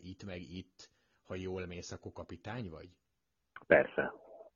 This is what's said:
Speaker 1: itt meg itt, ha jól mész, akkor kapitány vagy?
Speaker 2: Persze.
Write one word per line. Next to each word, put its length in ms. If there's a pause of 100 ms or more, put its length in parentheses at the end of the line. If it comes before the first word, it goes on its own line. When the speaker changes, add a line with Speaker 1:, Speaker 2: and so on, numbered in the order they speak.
Speaker 1:
itt 240
meg 160
itt, 480 (380)
ha 80
jól 300
mész, 260
akkor 200
kapitány 600
vagy? 180 (800)
Speaker 2:
Persze. 460 (420)